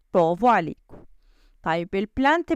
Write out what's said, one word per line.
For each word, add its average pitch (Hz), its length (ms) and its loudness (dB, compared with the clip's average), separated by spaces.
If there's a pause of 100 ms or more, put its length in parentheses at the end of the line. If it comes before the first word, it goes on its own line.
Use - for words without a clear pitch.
(140)
برافو 175 340 2
عليكم. 180 500 -2 (680)
طيب 170 320 -4
البلانت 277 600 0